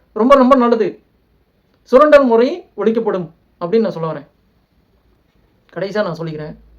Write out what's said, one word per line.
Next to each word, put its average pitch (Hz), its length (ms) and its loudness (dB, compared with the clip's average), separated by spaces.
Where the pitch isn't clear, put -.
ரொம்ப 240 200 2
ரொம்ப 262 200 4
நல்லது. 233 320 0
சுரண்டல் 285 340 6
முறை 226 240 2
ஒழிக்கப்படும் 196 500 -2
அப்படின்னு 208 240 -2
நான் 175 120 -6
சொல்ல 160 140 -6
வரேன். 143 160 -14
கடைசியா 196 300 -6
நான் 160 160 -8
சொல்லிக்கிறேன், 156 380 -12